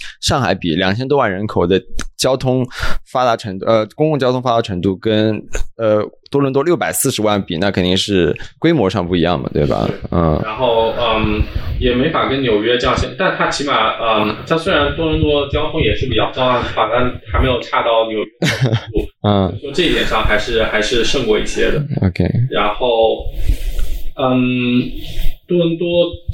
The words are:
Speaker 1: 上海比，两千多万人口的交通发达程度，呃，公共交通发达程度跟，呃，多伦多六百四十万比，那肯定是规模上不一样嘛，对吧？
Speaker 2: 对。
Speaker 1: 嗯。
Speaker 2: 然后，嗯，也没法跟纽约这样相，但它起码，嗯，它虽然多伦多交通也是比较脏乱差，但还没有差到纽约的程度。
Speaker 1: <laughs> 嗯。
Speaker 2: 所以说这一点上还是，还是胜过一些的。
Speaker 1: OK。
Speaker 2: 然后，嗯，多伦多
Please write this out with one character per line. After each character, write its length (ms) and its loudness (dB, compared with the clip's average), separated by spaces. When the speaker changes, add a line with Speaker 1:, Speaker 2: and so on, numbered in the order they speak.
Speaker 1:
上 180 0
海 160 0
比， 200 -2
两 200 0
千 100 -4
多 120 2
万 120 2
人 160 -4
口 220 0
的 140 2
交 200 0
通 280 0
发 140 0
达 100 2
程 240 -6
度， 60 -8
呃， 280 4
公 160 0
共 80 0
交 140 2
通 100 -2
发 100 0
达 100 4
程 180 -4
度 160 0
跟， 400 2
呃， 240 2
多 80 2
伦 140 0
多 100 2
六 140 2
百 160 -2
四 180 -2
十 100 -4
万 200 2
比， 160 -6
那 120 0
肯 140 0
定 120 2
是 380 2
规 140 2
模 180 2
上 160 -2
不 120 0
一 20 2
样 180 2
嘛， 160 -6
对 140 2
吧？ 180 0
Speaker 2:
对。 120 -2
Speaker 1:
嗯。 300 2
Speaker 2:
然 140 -6
后， 420 0
嗯， 440 0
也 160 2
没 160 0
法 200 -2
跟 120 -2
纽 220 0
约 140 2
这 100 -4
样 80 0
相， 220 -2
但 180 0
它 140 -2
起 160 -4
码， 340 0
嗯， 380 -2
它 100 0
虽 160 -2
然 220 0
多 120 -2
伦 120 0
多 300 2
交 220 -2
通 100 0
也 120 2
是 140 -2
比 80 -2
较 160 0
脏 160 -2
乱 160 0
差， 260 -2
但 300 0
还 100 2
没 80 2
有 80 0
差 240 -4
到 240 2
纽 100 -4
约 80 -2
的 80 0
程 240 0
度。 60 2
Speaker 1:
<laughs> 160 -6
嗯。 220 2
Speaker 2:
所 80 -8
以 60 -14
说 100 -10
这 100 0
一 80 0
点 140 0
上 180 0
还 160 2
是， 240 0
还 180 0
是 220 0
胜 220 0
过 120 2
一 80 -2
些 240 0
的。 160 0
Speaker 1:
OK。 160 0
Speaker 2:
然 260 0
后， 500 2
嗯， 680 2
多 100 2
伦 200 2
多 100 -2